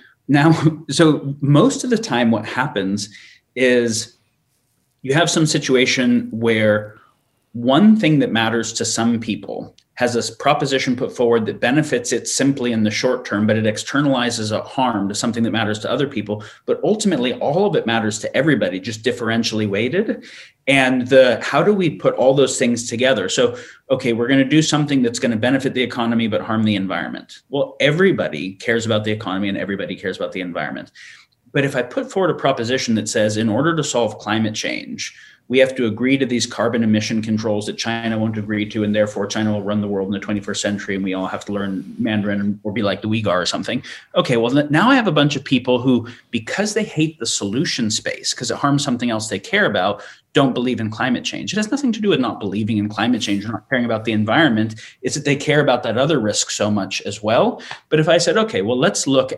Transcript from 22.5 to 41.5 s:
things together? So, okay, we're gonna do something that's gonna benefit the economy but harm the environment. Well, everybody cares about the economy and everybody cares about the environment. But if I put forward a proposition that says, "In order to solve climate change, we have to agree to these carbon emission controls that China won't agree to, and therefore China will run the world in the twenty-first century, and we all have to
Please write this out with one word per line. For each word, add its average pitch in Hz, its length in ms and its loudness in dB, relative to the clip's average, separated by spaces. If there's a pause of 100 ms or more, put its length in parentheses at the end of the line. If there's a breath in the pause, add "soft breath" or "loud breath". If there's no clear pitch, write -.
things 120 300 0
together? 117 400 0
So, 120 300 0 (340 loud breath)
okay, 123 220 0
we're 120 160 0
gonna 135 160 4
do 151 160 4
something 147 400 2
that's 120 180 0
gonna 120 160 0
benefit 127 380 0
the 127 100 0
economy 117 440 0
but 104 140 -2
harm 110 220 0
the 107 120 2
environment. 85 640 -6 (100)
Well, 139 320 -4
everybody 110 720 0
cares 113 320 -2
about 107 180 0
the 107 80 -2
economy 98 380 -4
and 98 80 -4
everybody 92 400 -6
cares 95 180 -6
about 87 160 -6
the 92 100 -8
environment. 80 500 -8 (600 loud breath)
But 139 140 0
if 135 100 -2
I 127 60 -2
put - 280 -6
forward 185 200 0
a 139 60 0
proposition 127 600 0
that 107 140 -2
says, 107 260 2
"In 113 140 0
order 143 260 0
to 151 80 0
solve 117 360 -2
climate 110 360 -2
change, - 580 -8 (340 loud breath)
we 123 100 2
have 131 160 4
to 120 140 0
agree 120 280 0
to 131 120 2
these 117 180 0
carbon 117 380 -2
emission 107 400 0
controls 107 420 -2
that 104 100 -6
China 113 440 -4
won't 110 180 -2
agree 104 320 -4
to, 107 140 -2
and 104 100 0
therefore 104 320 0
China 107 280 -2
will 101 100 -4
run 104 180 -2
the 104 60 -4
world 98 200 -2
in 101 60 -4
the 98 60 -4
twenty-first 101 420 -6
century, 101 320 -4
and 95 100 -2
we 92 120 -2
all 92 100 -4
have 95 200 -8
to 104 60 -8